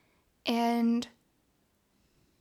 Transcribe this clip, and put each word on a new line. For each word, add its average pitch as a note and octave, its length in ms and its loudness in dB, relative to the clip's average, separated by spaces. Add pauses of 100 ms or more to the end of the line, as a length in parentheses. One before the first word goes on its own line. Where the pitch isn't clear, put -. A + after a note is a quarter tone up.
(440)
And A#3 640 0 (1300)